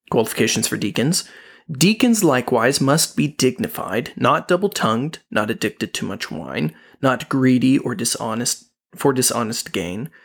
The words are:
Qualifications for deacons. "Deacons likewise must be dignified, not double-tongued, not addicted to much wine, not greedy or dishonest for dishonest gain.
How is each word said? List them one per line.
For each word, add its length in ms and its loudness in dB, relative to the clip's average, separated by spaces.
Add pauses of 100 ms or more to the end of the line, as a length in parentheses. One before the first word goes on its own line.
Qualifications 580 0
for 80 -4
deacons. 480 0 (480)
"Deacons 500 4
likewise 600 2
must 340 2
be 120 0
dignified, 920 -2
not 320 2
double-tongued, 680 0 (120)
not 180 0
addicted 440 -4
to 120 -6
much 240 -8
wine, 440 -6 (280)
not 280 0
greedy 480 4
or 180 -4
dishonest 680 -4 (280)
for 200 2
dishonest 580 -2
gain. 380 -6 (160)